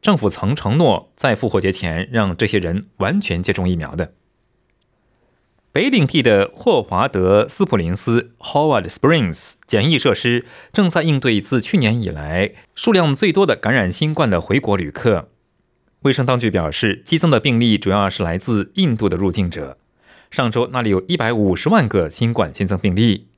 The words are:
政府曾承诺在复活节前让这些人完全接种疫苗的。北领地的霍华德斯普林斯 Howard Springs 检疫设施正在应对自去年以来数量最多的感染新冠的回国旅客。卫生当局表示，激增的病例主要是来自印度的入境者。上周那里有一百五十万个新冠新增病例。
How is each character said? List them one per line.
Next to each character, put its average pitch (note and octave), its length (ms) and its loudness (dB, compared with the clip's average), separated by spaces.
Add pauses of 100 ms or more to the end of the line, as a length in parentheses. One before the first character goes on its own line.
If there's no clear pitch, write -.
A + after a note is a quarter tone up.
政 G3+ 160 2
府 G#2+ 120 0
曾 G#2 260 -2
承 B2+ 240 -2
诺 A#2+ 380 2
在 B2+ 180 0
复 A2+ 140 -2
活 F#2+ 120 0
节 F#2+ 120 0
前 F2 400 -6
让 G2 240 0
这 A2+ 100 0
些 G2+ 140 0
人 F2 260 -4 (120)
完 C#3 220 0
全 F2 220 -4
接 F#2+ 100 -2
种 F2+ 160 -2
疫 F2+ 60 0
苗 D2+ 220 -8
的。 F2 160 -6 (1600)
北 A#3 180 0
领 G3+ 160 4
地 C#3 160 0
的 G#2 320 4
霍 F3+ 260 0
华 F#2+ 280 0
德 F#2+ 400 4
斯 - 180 -2
普 B2+ 100 0
林 F2 200 -2
斯 - 420 -2
Howard C#3+ 460 0
Springs C3+ 680 0 (120)
检 A#2 240 2
疫 D3+ 80 2
设 C3 160 2
施 A#2+ 300 0 (280)
正 G3 160 2
在 E3 140 0
应 D#3 160 2
对 A#2 220 0
自 A#2 200 0
去 - 160 -2
年 A#2+ 240 2
以 G2 80 -6
来 D#2+ 440 -4 (240)
数 - 160 0
量 E3+ 200 4
最 E3+ 200 0
多 G3 120 2
的 C3+ 120 2
感 - 180 -2
染 G2+ 160 0
新 D3+ 240 -2
冠 C#3 160 0
的 F2 100 2
回 C3+ 200 -2
国 G2+ 160 0
旅 D#2+ 160 -6
客。 G2+ 360 -2 (720)
卫 C#3 100 2
生 B2+ 140 -2
当 B2+ 100 2
局 A#2 140 0
表 F2+ 180 0
示， G2 360 -2
激 E3 120 0
增 D#3+ 140 2
的 B2 80 4
病 A#2+ 220 0
例 A2 180 2
主 F#2+ 100 -8
要 G2 220 0
是 G2+ 140 -4
来 E2+ 120 -2
自 G2+ 380 -2
印 D#3+ 220 0
度 G#2+ 120 0
的 F2 80 -4
入 F#2 140 0
境 F2+ 180 -2
者。 C#2+ 300 -12 (540)
上 B2 180 -2
周 A#2+ 220 -2
那 B2+ 100 -4
里 A2 80 0
有 F#2 160 2
一 F3 100 -2
百 A#2 160 -2
五 G#2 220 2
十 - 140 -2
万 F#3 200 2
个 F2 220 -2
新 A#2 240 -2
冠 F2 180 -2
新 G2 140 -4
增 F#2+ 100 -2
病 F#2 200 -2
例。 A2 420 0